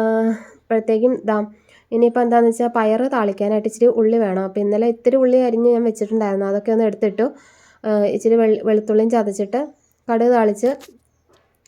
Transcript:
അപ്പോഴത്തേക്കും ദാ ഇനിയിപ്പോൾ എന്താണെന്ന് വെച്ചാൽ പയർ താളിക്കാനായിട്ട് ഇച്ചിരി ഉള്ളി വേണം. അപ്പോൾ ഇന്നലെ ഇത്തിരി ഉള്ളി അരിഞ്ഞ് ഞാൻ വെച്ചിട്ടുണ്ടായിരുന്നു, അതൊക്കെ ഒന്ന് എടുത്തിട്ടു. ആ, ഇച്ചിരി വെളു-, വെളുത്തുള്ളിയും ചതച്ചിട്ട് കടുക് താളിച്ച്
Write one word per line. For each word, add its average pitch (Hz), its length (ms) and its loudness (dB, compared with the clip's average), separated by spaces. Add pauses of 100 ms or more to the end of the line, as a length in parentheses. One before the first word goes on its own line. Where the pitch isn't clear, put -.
(560)
അപ്പോഴത്തേക്കും 220 580 0 (160)
ദാ 214 80 0 (540)
ഇനിയിപ്പോൾ 233 340 2
എന്താണെന്ന് 233 280 4
വെച്ചാൽ 240 240 -2
പയർ 220 240 2 (140)
താളിക്കാനായിട്ട് 208 540 -2
ഇച്ചിരി 233 180 2 (120)
ഉള്ളി 220 260 2
വേണം. 190 200 -2
അപ്പോൾ 190 180 -6
ഇന്നലെ 208 300 0
ഇത്തിരി 240 300 0
ഉള്ളി 254 240 4
അരിഞ്ഞ് 233 280 2
ഞാൻ 233 140 0
വെച്ചിട്ടുണ്ടായിരുന്നു, 208 640 -2
അതൊക്കെ 208 220 -2
ഒന്ന് 220 160 2
എടുത്തിട്ടു. 214 360 -4 (580)
ആ, 220 80 -4 (240)
ഇച്ചിരി 226 260 2
വെളു-, 220 280 2
വെളുത്തുള്ളിയും 214 460 0
ചതച്ചിട്ട് 208 460 -2 (460)
കടുക് 233 300 2
താളിച്ച് 214 320 0 (1000)